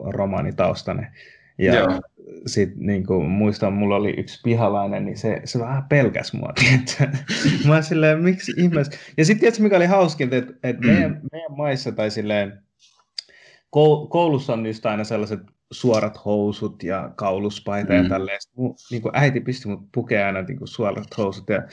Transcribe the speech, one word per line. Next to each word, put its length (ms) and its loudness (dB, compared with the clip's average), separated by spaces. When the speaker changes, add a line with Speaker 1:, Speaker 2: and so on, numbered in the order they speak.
Speaker 1:
romanitaustainen. 960 -2
Ja 180 4
Speaker 2:
Joo. 260 2
Speaker 1:
sit 300 0
niinku 480 0
muistan, 500 0
mulla 220 0
oli 220 0
yksi 260 -8
pihalainen, 640 0
niin 120 -8
se, 280 -4
se 140 -4
vähän 300 -4
pelkäs 440 2
mua, 220 -8
<laughs> 40 -2
tiedätkö? 600 2
Mä 60 6
oon 100 4
silleen, 400 2
miksi 340 0
ihmeessä? 400 2
Ja 80 6
sit 140 4
tiedätkö, 240 4
mikä 140 4
oli 80 6
hauskinta, 500 2
että, 180 -2
että 180 -4
Speaker 2:
Mm. 120 2
Speaker 1:
meidän, 280 2
meidän 260 -12
maissa 340 -2
tai 200 -2
silleen, 520 -2
kou-, 360 6
koulussa 460 0
on 120 -2
just 200 -6
aina 180 -2
sellaiset 360 -4
suorat 540 0
housut 580 -2
ja 320 -6
kauluspaita 800 -2
Speaker 2:
Mm. 100 4
Speaker 1:
ja 60 0
tälleen. 320 -4
Sit 120 -20
mu-, 220 -6
niinku 220 -4
äiti 260 2
pisti 280 -8
mut 260 -10
pukea 340 -2
aina 140 -4
niinku 260 -10
suorat 500 -6
housut 320 -4
ja 120 0